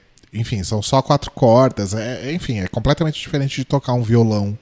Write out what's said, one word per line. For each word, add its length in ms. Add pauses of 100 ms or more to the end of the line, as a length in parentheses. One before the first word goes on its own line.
(340)
enfim, 280
são 200
só 180
quatro 300
cordas. 640
É, 340
é, 60
enfim, 240
é 100
completamente 500
diferente 380
de 80
tocar 300
um 80
violão, 600